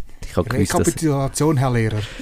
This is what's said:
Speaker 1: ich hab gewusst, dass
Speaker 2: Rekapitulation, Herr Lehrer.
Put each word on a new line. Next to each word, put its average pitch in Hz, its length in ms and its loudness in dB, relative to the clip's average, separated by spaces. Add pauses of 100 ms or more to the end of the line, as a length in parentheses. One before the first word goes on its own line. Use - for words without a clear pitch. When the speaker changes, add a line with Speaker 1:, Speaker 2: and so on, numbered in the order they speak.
(240)
Speaker 1:
ich - 120 -8
hab 90 120 0
gewusst, - 260 0
dass 175 40 2
Speaker 2:
Rekapitulation, 147 760 2
Herr 127 160 2
Lehrer. 110 260 0 (240)